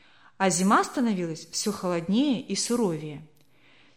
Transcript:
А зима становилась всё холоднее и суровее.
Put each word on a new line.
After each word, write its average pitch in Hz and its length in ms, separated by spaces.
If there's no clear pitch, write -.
А 190 140
зима 208 320
становилась 185 680
всё - 200
холоднее 190 680
и 196 140
суровее. 156 720